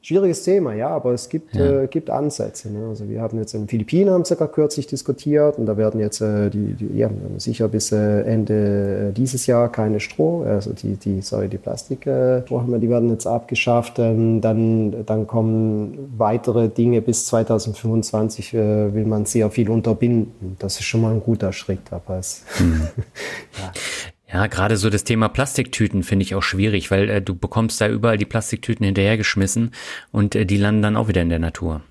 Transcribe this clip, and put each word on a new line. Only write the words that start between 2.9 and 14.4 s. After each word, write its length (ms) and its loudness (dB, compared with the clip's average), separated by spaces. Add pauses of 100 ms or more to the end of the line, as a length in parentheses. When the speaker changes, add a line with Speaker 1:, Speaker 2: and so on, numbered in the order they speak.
Speaker 1:
wir 120 -6
haben 180 -4
jetzt 160 -6
in 80 -4
den 40 -6
Philippinen, 440 2
haben 120 4
sie 120 0
gerade 160 -2
kürzlich 340 0
diskutiert 720 0
und 80 0
da 120 0
werden 220 2
jetzt, 220 -2
äh, 300 2
die, 240 -2
die, 200 -6
ja, 140 2 (280)
sicher 320 -2
bis, 220 -2
äh, 300 2
Ende, 880 0
äh, 40 -4
dieses 340 -2
Jahr 240 4
keine 280 0
Stroh-, 440 -2
also 300 -2
die, 240 -6
die, 240 -2
sorry, 260 -4
die 100 -6
Plastik-, 480 -8
äh, 380 2
Strohhalme, 340 -2
die 140 0
werden 180 4
jetzt 160 -2
abgeschafft. 720 0
Ähm, 440 2